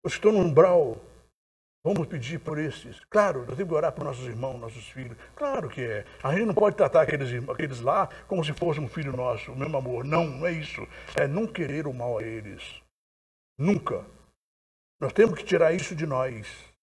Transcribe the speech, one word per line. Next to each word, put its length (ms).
Os 80
que 60
estão 140
no 60
umbral, 580
vamos 220
pedir 320
por 200
esses. 420
Claro, 360
nós 100
temos 140
que 40
orar 180
por 120
nossos 220
irmãos, 320
nossos 320
filhos. 260
Claro 340
que 120
é. 240
A 100
gente 140
não 80
pode 220
tratar 260
aqueles 280
irmã-, 220
aqueles 280
lá 280
como 180
se 80
fosse 280
um 80
filho 280
nosso, 360
o 40
mesmo 200
amor. 280
Não, 220
não 200
é 60
isso. 340
É 100
não 200
querer 400
o 60
mal 260
a 40
eles. 600
Nunca. 460
Nós 120
temos 260
que 60
tirar 280
isso 220
de 120
nós. 400